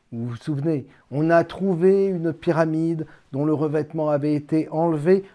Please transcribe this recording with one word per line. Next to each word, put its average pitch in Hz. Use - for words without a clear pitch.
Vous 117
vous 120
souvenez, 147
on 151
a 170
trouvé 190
une 165
pyramide 160
dont 139
le 156
revêtement 151
avait 147
été 151
enlevé, 165